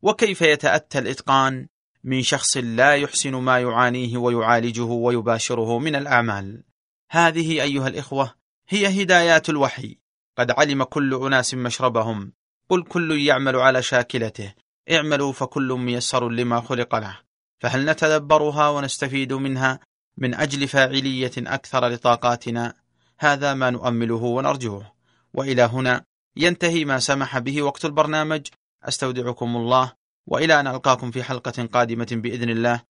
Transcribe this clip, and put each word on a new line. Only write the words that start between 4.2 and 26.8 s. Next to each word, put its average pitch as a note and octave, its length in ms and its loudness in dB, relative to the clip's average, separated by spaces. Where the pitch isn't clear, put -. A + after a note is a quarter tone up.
ويباشره A#2 960 0
من D3+ 160 -4
الأعمال؟ A#2 680 0
هذه، E3 500 2
أيها C#3 260 0
الإخوة، C3+ 460 -4
هي G3 340 2
هدايات E3+ 460 4
الوحي. C3+ 480 -2
قد A#2+ 140 2
علم C#3 320 2
كل C3+ 420 -2
أناس C3+ 280 0
مشربهم، A#2 800 -2
قل F3+ 140 2
كل D#3+ 360 -2
يعمل C3+ 360 2
على B2+ 260 4
شاكلته، A2+ 720 -2
اعملوا D3 400 0
فكل C3 420 -4
ميسر B2 560 -2
لما A#2+ 320 -2
خلق A#2+ 340 -4
له. G2+ 240 -6
فهل C3 300 -2
نتدبرها D3+ 800 2
ونستفيد C3+ 640 -4
منها C3+ 460 -2
من B2+ 160 -2
أجل C#3 340 -2
فاعلية C3 720 0
أكثر B2+ 500 -4
لطاقاتنا؟ A#2+ 840 0
هذا C#3+ 340 2
ما C3 160 0
نؤمله A#2 540 -2
ونرجوه. A#2+ 680 -2
وإلى C3+ 280 0
هنا B2+ 440 0
ينتهي E3+ 480 0